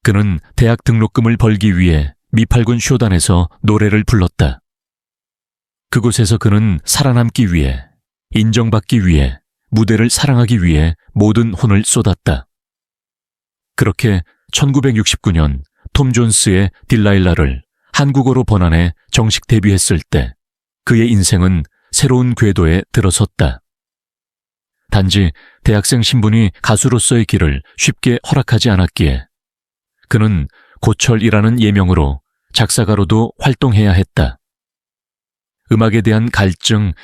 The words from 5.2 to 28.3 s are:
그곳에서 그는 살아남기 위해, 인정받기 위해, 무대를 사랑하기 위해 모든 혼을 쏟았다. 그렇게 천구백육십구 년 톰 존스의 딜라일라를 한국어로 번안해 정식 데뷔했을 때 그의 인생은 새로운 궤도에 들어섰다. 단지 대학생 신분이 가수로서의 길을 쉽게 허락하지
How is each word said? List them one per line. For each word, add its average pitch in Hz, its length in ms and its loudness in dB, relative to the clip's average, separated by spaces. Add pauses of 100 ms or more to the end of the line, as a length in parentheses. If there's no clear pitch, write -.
그곳에서 110 480 0
그는 104 480 0
살아남기 120 680 0
위해, 67 300 -2 (460)
인정받기 110 760 0
위해, 71 320 0 (320)
무대를 110 400 0
사랑하기 120 540 0
위해 82 320 0 (180)
모든 107 400 0
혼을 101 300 0
쏟았다. - 640 -2 (1300)
그렇게 101 460 -2 (300)
천구백육십구 127 840 -2
년 73 280 0 (320)
톰 131 200 0
존스의 107 580 0 (160)
딜라일라를 92 760 0 (280)
한국어로 131 540 0
번안해 87 480 2 (180)
정식 110 360 -2
데뷔했을 101 520 0
때 - 340 -4 (520)
그의 113 240 2
인생은 92 540 0 (280)
새로운 123 420 0
궤도에 90 500 0 (100)
들어섰다. 92 680 -2 (1300)
단지 95 440 0 (320)
대학생 113 360 0
신분이 110 500 0 (100)
가수로서의 117 640 0
길을 71 360 -2 (160)
쉽게 - 420 -2 (100)
허락하지 120 400 0